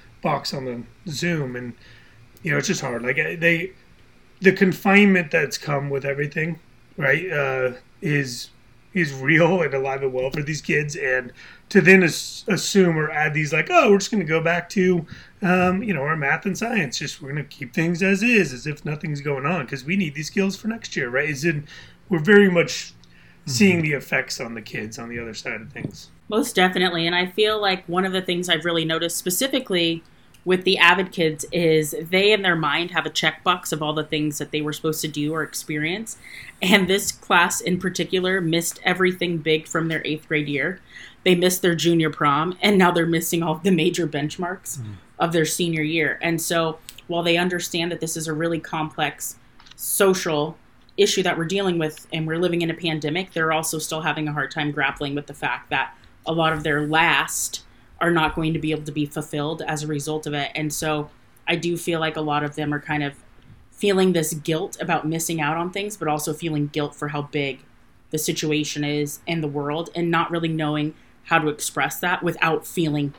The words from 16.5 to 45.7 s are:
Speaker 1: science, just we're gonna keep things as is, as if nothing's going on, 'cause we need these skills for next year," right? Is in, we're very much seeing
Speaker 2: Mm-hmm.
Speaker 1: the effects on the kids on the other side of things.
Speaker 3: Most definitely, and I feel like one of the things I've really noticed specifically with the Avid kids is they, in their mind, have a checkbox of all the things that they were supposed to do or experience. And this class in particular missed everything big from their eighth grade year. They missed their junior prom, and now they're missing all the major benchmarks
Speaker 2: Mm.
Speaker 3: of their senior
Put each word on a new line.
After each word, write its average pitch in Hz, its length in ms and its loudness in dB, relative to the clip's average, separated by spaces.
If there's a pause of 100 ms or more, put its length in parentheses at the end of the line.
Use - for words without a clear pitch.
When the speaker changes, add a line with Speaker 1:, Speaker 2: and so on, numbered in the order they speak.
Speaker 1:
science, 214 420 -2
just - 220 -8
we're 139 80 -12
gonna 143 160 -6
keep - 280 -14
things 170 300 0
as 196 180 2
is, 214 300 4
as 127 160 -10
if 147 160 -8
nothing's 151 380 -6
going 139 240 -2
on, 160 200 -2
'cause 131 200 -10
we 170 100 -2
need 160 200 -2
these 151 120 -8
skills 196 300 -2
for - 100 -8
next 220 300 -8
year," 127 120 -2
right? 143 200 0
Is 143 160 -4
in, 151 200 0 (420)
we're 165 120 0
very 202 320 8
much - 420 0 (540)
seeing 180 300 4
Speaker 2:
Mm-hmm. 156 120 0
Speaker 1:
the 147 40 0
effects 131 460 -4
on 117 140 -8
the 113 80 -10
kids 113 380 -10
on 117 100 -12
the 120 80 -10
other 113 160 -10
side 110 260 -8
of 113 120 -16
things. 104 400 -14 (180)
Speaker 3:
Most 214 260 -2
definitely, 180 520 2
and 175 80 0
I 180 100 2
feel 214 340 0
like 190 300 0
one 180 160 0
of 185 80 -2
the 185 80 0
things 180 260 -2
I've 160 160 0
really 165 220 0
noticed 160 320 -2
specifically 185 880 -2 (420)
with 180 200 2
the 190 120 4
Avid 180 340 6
kids 156 400 0
is 160 480 2
they, 185 320 2
in 202 120 2
their 180 120 2
mind, 160 360 0
have 160 160 -2
a - 20 -4
checkbox 175 640 -2
of 151 80 -4
all 151 120 -2
the 151 100 -2
things 151 340 -2
that 147 140 -8
they 151 100 -2
were 151 100 -4
supposed 151 300 -4
to 165 60 -4
do 147 260 -4
or 160 80 -2
experience. 160 760 -6 (440)
And 190 260 4
this 196 240 0
class 180 480 2
in 180 200 -2
particular 185 600 -2
missed 170 440 -2
everything 180 560 0
big 156 280 0
from 165 200 -2
their 160 180 -4
eighth 151 220 -6
grade 151 200 -2
year. 143 320 -4 (440)
They 185 100 6
missed 180 300 4
their 175 100 4
junior 160 380 4
prom, 151 500 2
and 202 160 6
now 180 140 8
they're 165 160 2
missing 165 340 0
all 165 140 0
the 190 160 2
major 170 360 2
benchmarks 156 680 -6
Speaker 2:
Mm. 107 160 -10 (240)
Speaker 3:
of 165 160 0
their 160 120 4
senior 165 360 -2